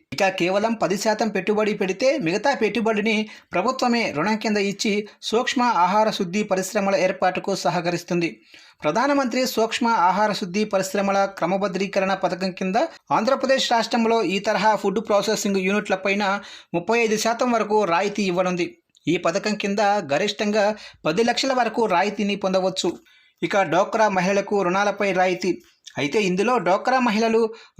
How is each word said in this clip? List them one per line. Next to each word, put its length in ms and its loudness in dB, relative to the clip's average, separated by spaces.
ఇక 160 2
కేవలం 340 0
పది 300 0
శాతం 240 0
పెట్టుబడి 520 0
పెడితే 280 0
మిగతా 260 0
పెట్టుబడిని 540 0
ప్రభుత్వమే 500 0
రుణం 280 0
కింద 140 0
ఇచ్చి 200 -2
సూక్ష్మ 400 -2
ఆహార 260 4
శుద్ధి 400 -2
పరిశ్రమల 460 0
ఏర్పాటుకు 480 -2
సహకరిస్తుంది. 680 -2
ప్రధానమంత్రి 560 0
సూక్ష్మ 320 0
ఆహార 240 2
శుద్ధి 300 -2
పరిశ్రమల 460 0
క్రమబద్ధీకరణ 760 -2
పథకం 440 -2
కింద 180 -2
ఆంధ్రప్రదేశ్ 580 2
రాష్ట్రంలో 440 2
ఈ 60 0
తరహా 300 2
ఫుడ్ 260 0
ప్రాసెసింగ్ 580 0
యూనిట్లపైన 580 0
ముప్పై 280 0
ఐదు 200 0
శాతం 280 0
వరకు 260 2
రాయితీ 380 0
ఇవ్వనుంది. 360 0
ఈ 120 2
పథకం 440 -2
కింద 180 -2
గరిష్టంగా 540 0
పది 240 2
లక్షల 300 -2
వరకు 240 0
రాయితీని 500 0
పొందవచ్చు. 460 0
ఇక 180 0
డోక్రా 340 2
మహిళలకు 460 0
రుణాలపై 500 0
రాయితీ. 380 0
అయితే 200 -2
ఇందులో 240 0
డోక్రా 400 2
మహిళలు 360 2